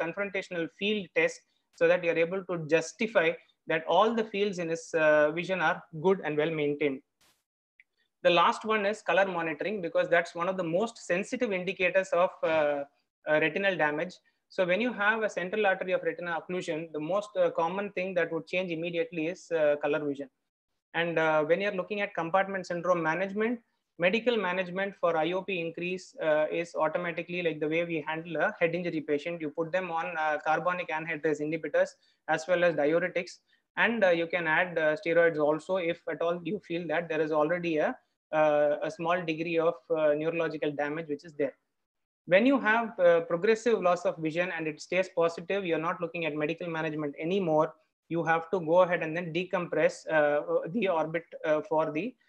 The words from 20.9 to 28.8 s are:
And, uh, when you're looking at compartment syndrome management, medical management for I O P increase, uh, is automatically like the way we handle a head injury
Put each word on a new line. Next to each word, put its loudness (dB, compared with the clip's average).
And, -2
uh, 4
when 2
you're -2
looking -6
at -6
compartment -2
syndrome 0
management, -2
medical 2
management -2
for 4
I 0
O -2
P -4
increase, -8
uh, 4
is -8
automatically -4
like -2
the -2
way 2
we -4
handle -6
a -4
head 0
injury -4